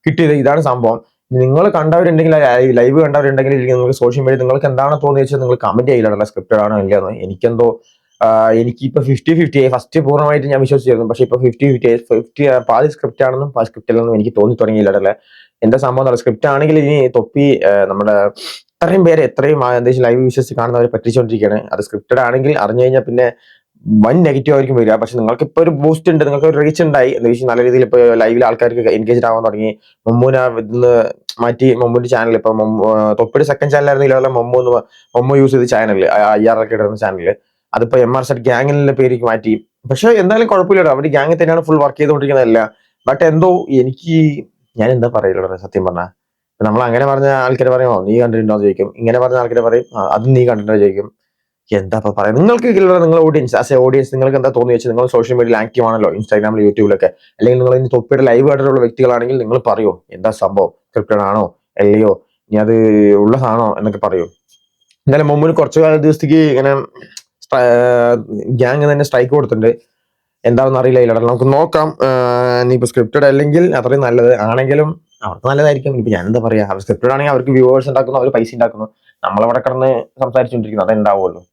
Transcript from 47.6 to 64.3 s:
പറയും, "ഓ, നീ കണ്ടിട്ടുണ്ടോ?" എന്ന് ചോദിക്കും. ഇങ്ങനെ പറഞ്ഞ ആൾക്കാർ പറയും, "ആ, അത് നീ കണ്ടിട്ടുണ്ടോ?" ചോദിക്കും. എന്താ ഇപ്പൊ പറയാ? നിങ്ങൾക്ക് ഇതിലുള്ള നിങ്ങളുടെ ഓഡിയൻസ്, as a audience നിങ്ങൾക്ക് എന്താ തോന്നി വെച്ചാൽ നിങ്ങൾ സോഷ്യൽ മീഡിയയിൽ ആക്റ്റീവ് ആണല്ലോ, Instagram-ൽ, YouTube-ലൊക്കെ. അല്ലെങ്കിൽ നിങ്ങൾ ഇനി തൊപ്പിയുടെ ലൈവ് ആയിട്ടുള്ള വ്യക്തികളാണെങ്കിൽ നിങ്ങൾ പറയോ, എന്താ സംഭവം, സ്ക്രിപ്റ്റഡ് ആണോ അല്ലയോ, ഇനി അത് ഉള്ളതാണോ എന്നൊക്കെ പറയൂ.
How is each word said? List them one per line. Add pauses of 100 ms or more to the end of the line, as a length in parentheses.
പറയും,
"ഓ,
നീ
കണ്ടിട്ടുണ്ടോ?"
എന്ന്
ചോദിക്കും.
ഇങ്ങനെ
പറഞ്ഞ
ആൾക്കാർ
പറയും, (140)
"ആ, (120)
അത്
നീ
കണ്ടിട്ടുണ്ടോ?"
ചോദിക്കും. (600)
എന്താ
ഇപ്പൊ
പറയാ?
നിങ്ങൾക്ക്
ഇതിലുള്ള
നിങ്ങളുടെ
ഓഡിയൻസ്,
as
a
audience
നിങ്ങൾക്ക്
എന്താ
തോന്നി
വെച്ചാൽ
നിങ്ങൾ
സോഷ്യൽ
മീഡിയയിൽ
ആക്റ്റീവ്
ആണല്ലോ,
Instagram-ൽ,
YouTube-ലൊക്കെ.
അല്ലെങ്കിൽ
നിങ്ങൾ
ഇനി
തൊപ്പിയുടെ
ലൈവ്
ആയിട്ടുള്ള
വ്യക്തികളാണെങ്കിൽ
നിങ്ങൾ
പറയോ,
എന്താ
സംഭവം, (160)
സ്ക്രിപ്റ്റഡ്
ആണോ (360)
അല്ലയോ, (380)
ഇനി
അത് (400)
ഉള്ളതാണോ
എന്നൊക്കെ
പറയൂ. (800)